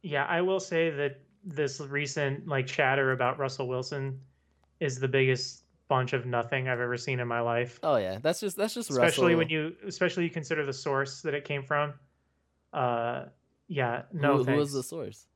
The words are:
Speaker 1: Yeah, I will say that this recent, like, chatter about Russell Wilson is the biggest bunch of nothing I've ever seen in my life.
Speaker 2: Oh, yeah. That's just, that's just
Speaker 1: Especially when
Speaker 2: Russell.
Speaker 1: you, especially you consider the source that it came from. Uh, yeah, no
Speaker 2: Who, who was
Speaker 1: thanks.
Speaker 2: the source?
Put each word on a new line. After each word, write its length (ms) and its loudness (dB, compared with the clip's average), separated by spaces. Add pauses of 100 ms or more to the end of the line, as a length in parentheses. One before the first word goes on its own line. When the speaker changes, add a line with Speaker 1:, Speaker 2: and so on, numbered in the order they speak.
Speaker 1:
Yeah, 240 -2
I 160 2
will 180 2
say 300 0
that 300 -2 (240)
this 360 -4
recent, 680 -2
like, 180 0
chatter 460 4
about 260 2
Russell 300 -2
Wilson 520 -4 (600)
is 180 -2
the 80 0
biggest 560 2 (240)
bunch 260 2
of 140 -2
nothing 420 0
I've 120 0
ever 160 0
seen 240 -2
in 80 -2
my 120 0
life. 440 0
Speaker 2:
Oh, 120 4
yeah. 240 0
That's 200 0
just, 160 -4
that's 180 -2
just 160 -8
Speaker 1:
Especially 460 6
when 100 2
Speaker 2:
Russell. 60 -4
Speaker 1:
you, 240 -2 (100)
especially 380 0
you 60 0
consider 360 -4
the 60 -4
source 500 -2
that 120 -2
it 100 -4
came 180 -4
from. 320 0 (800)
Uh, 540 0 (420)
yeah, 340 -2 (100)
no 260 4
Speaker 2:
Who, 60 4
who 120 2
was 140 2
Speaker 1:
thanks. 20 -8
Speaker 2:
the 100 -2
source? 540 -10